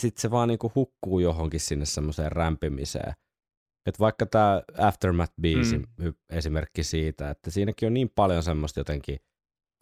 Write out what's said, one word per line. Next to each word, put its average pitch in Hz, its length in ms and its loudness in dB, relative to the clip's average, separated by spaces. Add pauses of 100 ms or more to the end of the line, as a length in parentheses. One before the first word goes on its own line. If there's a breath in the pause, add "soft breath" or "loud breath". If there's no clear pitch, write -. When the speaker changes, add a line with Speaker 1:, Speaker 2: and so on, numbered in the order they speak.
Speaker 1:
sit 117 160 -2
se 113 140 -4
vaan 120 180 2
niinku 113 260 -2
hukkuu 95 460 -2
johonkin 80 400 0
sinne 73 240 -2
semmoiseen 76 480 -4
rämpimiseen. 76 800 -4 (720)
Et 104 140 -4
vaikka 110 260 2
tää 101 360 4 (160)
Aftermath-biisi 85 1000 2
Speaker 2:
Mm. 69 60 -6 (240)
Speaker 1:
hy-, 78 60 -6 (160)
esimerkki 78 520 -2
siitä, 78 480 -2
että - 200 -10
siinäkin 101 360 -2
on 113 80 2
niin 127 160 0
paljon 92 320 4
semmoista 76 380 -2
jotenkin 71 380 -6 (640)